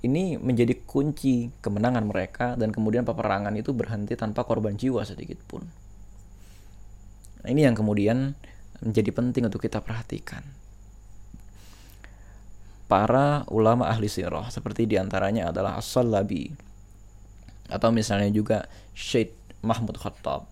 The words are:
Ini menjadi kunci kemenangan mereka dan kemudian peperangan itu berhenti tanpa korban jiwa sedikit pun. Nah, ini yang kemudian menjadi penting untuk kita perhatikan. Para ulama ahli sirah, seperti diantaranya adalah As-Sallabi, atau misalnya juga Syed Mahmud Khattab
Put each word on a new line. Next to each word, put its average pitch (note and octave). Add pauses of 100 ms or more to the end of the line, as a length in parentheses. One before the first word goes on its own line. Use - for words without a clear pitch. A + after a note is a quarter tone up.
Ini D#3
menjadi A#2+ (100)
kunci C3+ (120)
kemenangan G#2+
mereka G2+
dan G#2+
kemudian A2
peperangan G#2
itu A#2+
berhenti A2
tanpa A2
korban A2
jiwa A#2+
sedikit -
pun. - (1800)
Nah, -
ini D3+
yang A#2
kemudian G#2+ (480)
menjadi G#2+
penting B2
untuk G2+
kita A2
perhatikan. - (2500)
Para C3
ulama A2
ahli G#2+
sirah, F2
seperti A2
diantaranya G2
adalah G2
As-Sallabi, G#2+ (1120)
atau A2+
misalnya G#2
juga G#2+ (320)
Syed - (240)
Mahmud A2
Khattab -